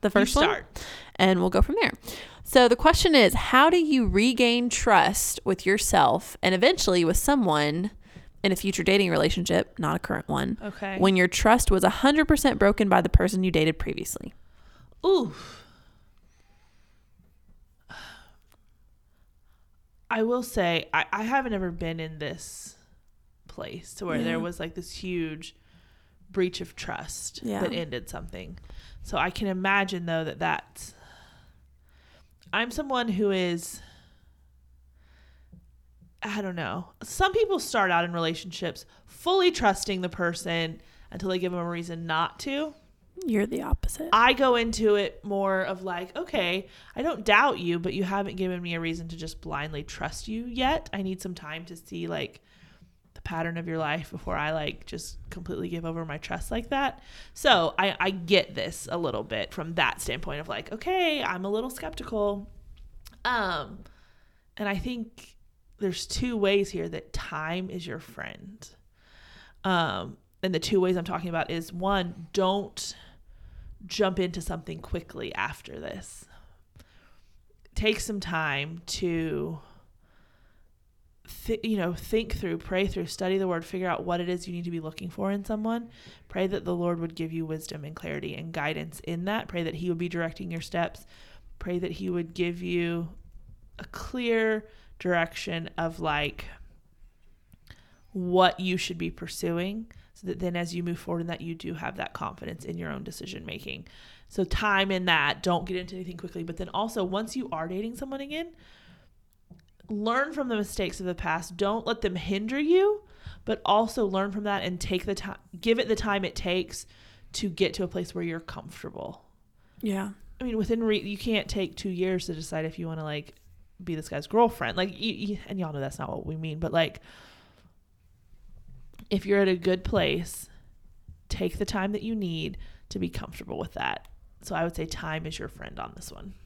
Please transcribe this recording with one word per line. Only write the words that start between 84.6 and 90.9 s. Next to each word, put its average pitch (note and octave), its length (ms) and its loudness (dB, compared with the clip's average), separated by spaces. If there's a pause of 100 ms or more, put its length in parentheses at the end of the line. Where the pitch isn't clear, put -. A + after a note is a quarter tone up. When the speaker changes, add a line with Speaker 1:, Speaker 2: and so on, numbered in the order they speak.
Speaker 2:
to F3 60 -4
be E3+ 80 -4
looking D#3+ 300 -10
for G3 220 -2
in G3+ 120 -2
someone. A3+ 460 -4 (380)
Pray F#3+ 180 0
that F#3+ 180 -2
the F3 120 0
Lord F3 240 0
would E3 160 -6
give D#3+ 180 -6
you E3 100 -2
wisdom D#3 400 -8
and D3+ 120 -12
clarity D3+ 400 -8
and E3 180 -10
guidance D#3+ 460 -6
in E3+ 260 -6
that. G#3 220 -4
Pray F3 160 -4
that D#3+ 100 -4
he E3+ 160 -4
would E3+ 80 0
be E3+ 120 -2
directing E3+ 420 -6
your E3 100 -6
steps. - 460 -4 (500)